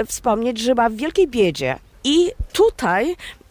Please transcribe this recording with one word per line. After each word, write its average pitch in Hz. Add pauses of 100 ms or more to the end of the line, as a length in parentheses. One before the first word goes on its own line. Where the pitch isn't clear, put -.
wspomnieć, 226
żyła 233
w 220
wielkiej 311
biedzie. 170 (240)
I 330 (220)
tutaj, 269 (360)